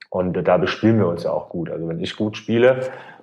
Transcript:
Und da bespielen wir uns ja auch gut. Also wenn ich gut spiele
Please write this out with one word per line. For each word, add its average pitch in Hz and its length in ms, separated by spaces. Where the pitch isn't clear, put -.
Und 92 240
da 90 80
bespielen 107 420
wir 95 100
uns 85 160
ja 80 80
auch - 180
gut. 82 200
Also 80 160
wenn 82 140
ich 92 160
gut 107 220
spiele 123 420